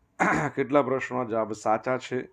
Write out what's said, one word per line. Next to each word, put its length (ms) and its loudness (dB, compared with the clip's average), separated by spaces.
<clears throat> 380 2
કેટલા 260 4
પ્રશ્નો 420 -2
જવાબ 280 -2
સાચા 460 0
છે 340 -6